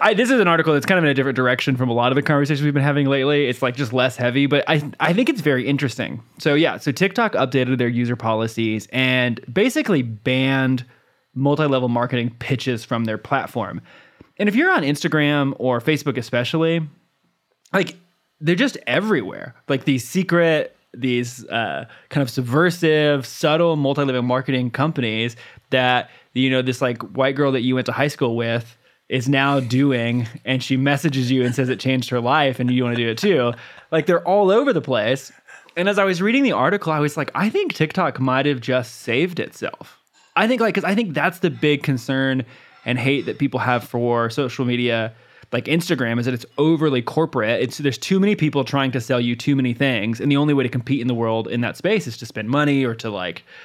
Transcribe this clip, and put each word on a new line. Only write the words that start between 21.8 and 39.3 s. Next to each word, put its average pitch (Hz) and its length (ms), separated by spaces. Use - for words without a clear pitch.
kind 147 140
of 123 80
subversive, 151 960
subtle 165 500
multi-level 139 460
marketing 127 480
companies 120 680
that, 127 400
you 131 160
know, 131 140
this, 127 180
like, 123 220
white 135 220
girl 139 160
that 131 100
you 127 120
went 127 120
to 120 60
high 131 160
school 120 280
with 117 400
is 127 200
now 139 320
doing, 123 640
and 131 180
she 131 140
messages 135 540
you 131 140
and 123 100
says 131 140
it 127 100
changed 131 320
her 123 100
life 135 380
and 123 140
you 127 100
wanna 120 140
do 117 120
it 113 100
too. 135 340
Like, 156 140
they're 170 200
all 190 240
over 262 220
the 170 100
place. 123 480
And 180 120
as 202 100
I 196 60
was 185 160
reading 233 220
the 233 100
article, 156 400
I 151 60
was 147 180
like, 147 180
"I 180 140
think 370 260
TikTok 156 440
might 131 280
have 139 140
just 127 420
saved 156 360